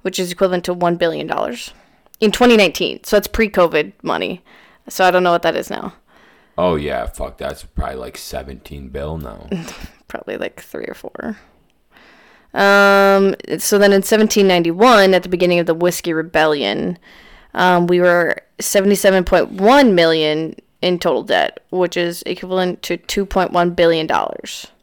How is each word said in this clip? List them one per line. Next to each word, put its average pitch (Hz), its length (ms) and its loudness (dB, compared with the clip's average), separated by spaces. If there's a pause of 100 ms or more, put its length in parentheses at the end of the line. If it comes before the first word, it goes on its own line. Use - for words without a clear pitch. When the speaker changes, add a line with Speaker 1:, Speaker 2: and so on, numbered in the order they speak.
Speaker 1:
which 190 160 -6
is 180 140 -4
equivalent 180 320 -2
to 180 100 -4
one 175 220 0
billion 160 300 -2
dollars - 460 -6 (480)
in 214 120 2
twenty 247 240 4
nineteen. 180 480 0
So 214 120 -2
that's 202 120 0
pre-covid 170 640 0 (100)
money. 160 400 -6 (460)
So - 160 0
I 180 60 6
don't 180 120 2
know 175 100 2
what 170 100 0
that 165 140 -2
is - 140 -8
now. - 240 -10 (640)
Speaker 2:
Oh, 85 200 0
yeah. 69 300 -6
Fuck, - 320 -12
that's 69 240 -12
probably, 67 340 -10
like, 64 220 -14
seventeen 67 720 -14
bill 71 300 -10
now. 62 300 -16 (300)
Speaker 1:
<laughs> - 300 -20
Probably, - 300 -12
like, - 220 -12
three - 260 -14
or - 80 -14
four. - 420 -14 (1160)
Um, 196 800 4 (240)
so - 200 0
then 196 140 6
in 196 100 4
seventeen 214 460 2
ninety-one, 190 680 4
at 180 80 2
the 180 60 -14
beginning 175 300 2
of 170 80 0
the 165 80 0
Whiskey 170 400 -2
Rebellion, 156 840 -2 (560)
um, 180 320 2
we 175 140 2
were 175 380 2 (200)
seventy-seven 196 680 2
point 175 280 2
one 226 420 4
million 160 640 0 (240)
in 180 180 0
total 147 240 0
debt, - 460 -2
which 180 280 -2
is 175 280 -4
equivalent 180 600 -4
to 175 120 -6
two - 300 -6
point - 260 -2
one 175 220 0
billion 165 320 0
dollars. - 600 -6 (160)